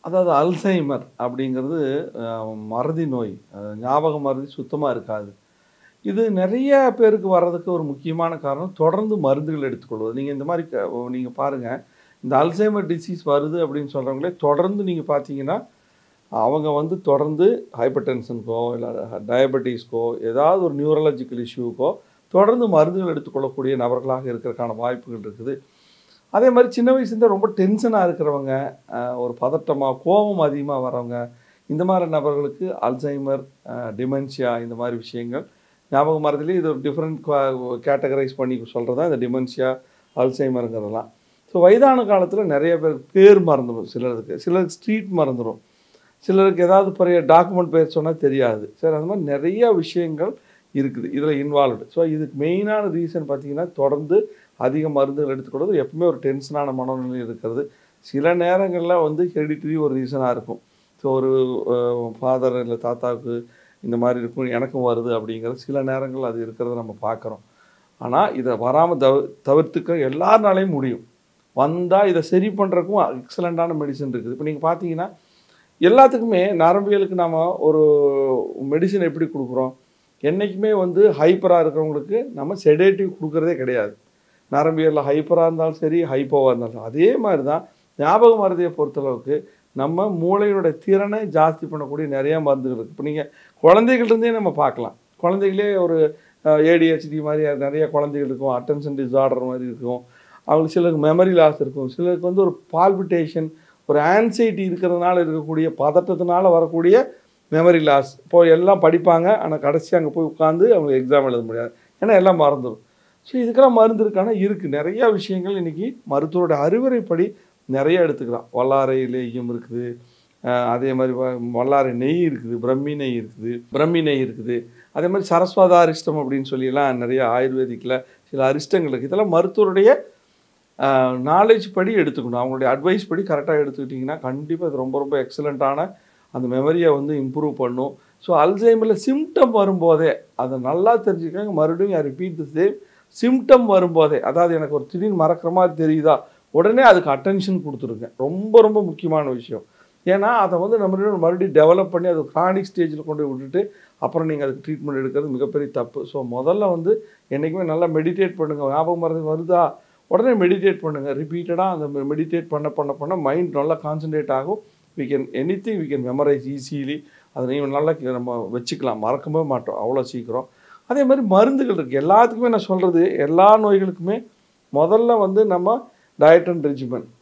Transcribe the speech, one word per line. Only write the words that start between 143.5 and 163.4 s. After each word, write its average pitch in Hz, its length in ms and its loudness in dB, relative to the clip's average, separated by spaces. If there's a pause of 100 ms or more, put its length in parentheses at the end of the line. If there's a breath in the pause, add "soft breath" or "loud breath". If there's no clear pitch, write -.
வரும்போதே, 165 560 4
அதாவது 170 340 2
எனக்கு 151 200 -4
ஒரு 139 100 -4
திடீர்னு 180 380 -2
மறக்கிற 165 280 0
மாதிரி 180 220 2 (120)
தெரியுதா, 156 340 2 (320 loud breath)
உடனே 208 300 4
அதுக்கு 180 280 8
attention 190 580 -2
கொடுத்துருங்க. 117 500 -10
ரொம்ப, 196 440 4
ரொம்ப 214 220 4
முக்கியமான 160 460 -4
விஷயம். 120 340 -10 (420 soft breath)
ஏன்னா 196 240 2 (140)
அதை 180 160 0
வந்து 202 180 0
நம்ம 196 400 0
மறுபடியும் 175 360 0
develop 170 360 6
பண்ணி 175 180 -2
அது 165 140 0
chronic 190 540 -2
ஸ்டேஜில் 151 280 -2
கொண்டு 151 200 -6
போய் 139 100 -4
விட்டுட்டு 139 400 -6 (240 soft breath)
அப்புறம் 160 300 -4
நீங்க 151 180 -4
அதுக்கு 135 260 -8
treatment 147 280 -6
எடுக்கிறது 135 280 -4
மிகப்பெரிய 139 440 0
தப்பு. 123 340 -6
So, 135 200 -8
முதல்ல 156 440 0
வந்து 180 360 0 (240 loud breath)
என்னைக்குமே 160 340 -4
நல்லா 165 220 0
meditate 175 500 0
பண்ணுங்க. 151 320 -4
ஞாபகம் 160 320 0
மறதி 165 200 -2
வருதா, 160 540 0 (340 soft breath)
உடனே 220 380 2
meditate 185 340 2
பண்ணுங்க. 143 340 -6
ரிப்பீட்டடா 170 560 -4
அந்த 160 160 -4
மெ-, 143 180 -6
meditate 160 440 -4
பண்ண, 151 220 -4
பண்ண, 143 220 -4
பண்ண 147 240 -6
mind 160 380 -2